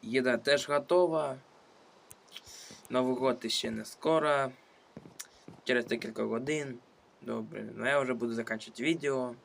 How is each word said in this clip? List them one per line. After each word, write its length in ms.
Їда 360
теж 320
готова. 680
Новий 260
год 360
ще 200
не 140
скоро. 640
Через 220
декілька 380
годин. 560
Добре. 440
Ну 120
я 120
вже 140
буду 200
закінчувати 500
відео. 600